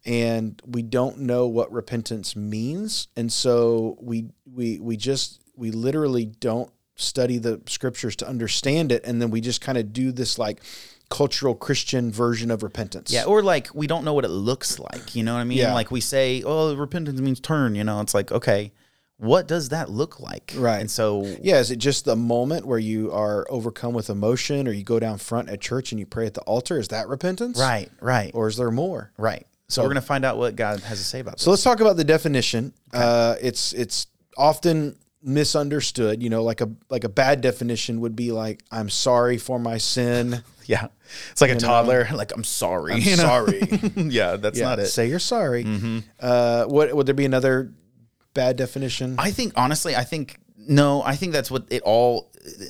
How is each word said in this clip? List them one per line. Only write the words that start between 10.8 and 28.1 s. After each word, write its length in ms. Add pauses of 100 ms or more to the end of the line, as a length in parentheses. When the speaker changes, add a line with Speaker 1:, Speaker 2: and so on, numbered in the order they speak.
Speaker 1:
cultural 460
Christian 560
version 400
of 100
repentance. 500
Speaker 2:
Yeah, 120
or, 180
like, 320
we 140
don't 160
know 100
what 120
it 40
looks 480
like, 380
you 80
know 100
what 60
I 60
mean? 120
Speaker 1:
Yeah. 160
Speaker 2:
Like, 160
we 120
say, 440
"Oh, 300
repentance 460
means 180
turn," 360
you 100
know? 160
It's 120
like, 180
okay, 420 (440)
what 320
does 200
that 200
look 320
like? 340
Speaker 1:
Right. 240
Speaker 2:
And 100
so 360 (160)
Speaker 1:
Yeah, 180
is 120
it 60
just 280
the 100
moment 500
where 140
you 320
are 380
overcome 440
with 160
emotion, 580
or 40
you 120
go 160
down 180
front 320
at 100
church 320
and 80
you 60
pray 200
at 100
the 60
altar? 380
Is 100
that 200
repentance? 500
Speaker 2:
Right, 300 (100)
right. 340